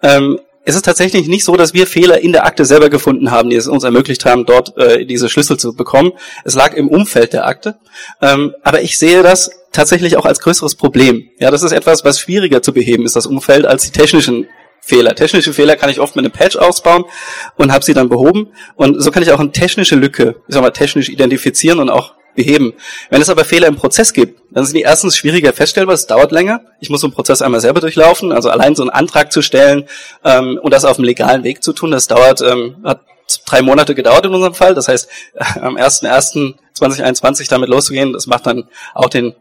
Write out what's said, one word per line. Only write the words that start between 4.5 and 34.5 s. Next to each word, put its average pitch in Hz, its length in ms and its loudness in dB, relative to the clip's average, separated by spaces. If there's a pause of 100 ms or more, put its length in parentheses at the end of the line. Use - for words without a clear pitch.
äh, 123 300 2
diese 120 240 -4
Schlüssel 147 280 -2
zu 117 180 -6
bekommen. 147 380 0 (320)
Es - 100 -4
lag 139 180 2
im 147 140 -2
Umfeld 151 460 0
der - 120 -4
Akte. 208 320 -8 (460)
Ähm, 139 400 0
aber 151 180 0
ich - 160 -6
sehe 175 240 4
das 180 300 2 (200)
tatsächlich 165 460 0
auch - 80 -2
als - 140 -2
größeres 165 340 -4
Problem. 131 640 0
Ja, 131 140 2
das 143 100 -2
ist 170 120 -2
etwas, 156 300 0
was 143 160 0
schwieriger 175 440 -2
zu - 100 -2
beheben 120 320 0
ist, 113 100 -4
das 156 120 -2
Umfeld, 139 400 0
als 131 160 0
die - 80 -8
technischen 151 560 2 (400)
Fehler. 117 280 2
Technische 156 360 0
Fehler 147 260 2
kann 143 120 -2
ich 139 100 -6
oft 143 160 -4
mit 135 80 -4
einem 127 80 -4
Patch - 260 0
ausbauen 175 480 2 (500)
und 139 160 0
hab 135 120 2
sie 156 120 2
dann 127 120 2
behoben. 151 460 0 (220)
Und 143 260 0
so 147 80 0
kann 170 140 0
ich 165 80 2
auch 143 80 2
eine 147 120 -2
technische 180 440 -2
Lücke, 135 400 0 (120)
ich - 60 -16
sag 139 80 0
mal, 127 80 2
technisch 143 400 -2
identifizieren 135 680 -2
und 131 100 -2
auch 117 240 -4 (220)
beheben. 143 380 0 (360)
Wenn - 100 2
es 196 120 2
aber 156 140 2
Fehler 170 220 2
im 147 100 0
Prozess - 360 -2
gibt, - 280 -2 (100)
dann 135 120 -4
sind 139 120 -6
die 160 80 -2
erstens 160 340 0
schwieriger 147 360 0
feststellbar, 185 420 0
es - 100 -6
dauert 131 260 2
länger. 190 300 -2 (200)
Ich - 100 -12
muss 143 100 -4
so 151 60 -2
einen 139 80 -6
Prozess - 260 -2
einmal 123 200 -2
selber 135 180 2
durchlaufen, 160 520 2
also 120 200 0
allein 143 240 2
so 147 80 -4
einen 127 80 -4
Antrag 147 400 -2
zu 156 100 0
stellen, 143 480 2 (340)
ähm, 127 380 0
und 147 100 -2
das 139 140 2
auf 135 120 2
dem 127 80 -2
legalen 123 380 0
Weg 127 200 -6
zu 160 100 -4
tun, 165 160 -6
das 135 160 -2
dauert, 127 380 4
ähm, 123 400 -2
hat - 180 -6 (460)
drei 131 160 2
Monate 143 320 2
gedauert 131 320 2
in 185 80 -2
unserem 185 180 0